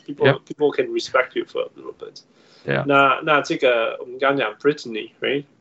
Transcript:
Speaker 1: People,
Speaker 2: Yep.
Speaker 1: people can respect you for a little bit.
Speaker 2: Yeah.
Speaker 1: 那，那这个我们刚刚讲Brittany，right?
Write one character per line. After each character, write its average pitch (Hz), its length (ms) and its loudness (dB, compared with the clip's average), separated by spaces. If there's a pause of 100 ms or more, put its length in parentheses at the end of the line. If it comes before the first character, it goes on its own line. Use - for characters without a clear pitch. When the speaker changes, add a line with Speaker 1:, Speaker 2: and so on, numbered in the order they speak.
Speaker 1:
People, 147 220 0
Speaker 2:
Yep. 139 180 2
Speaker 1:
people 147 280 0
can 131 180 0
respect 127 420 0
you 120 100 -2
for - 180 -6
a - 140 -8
little 65 220 -14
bit. - 220 -18 (440)
Speaker 2:
Yeah. 139 220 -2
Speaker 1:
那， 139 380 4
那 151 160 2
这 151 160 -4
个 120 440 2
我 - 40 -12
们 127 140 -14
刚 139 180 2
刚 - 20 -2
讲 110 200 -2
Brittany，right? 127 840 -4 (160)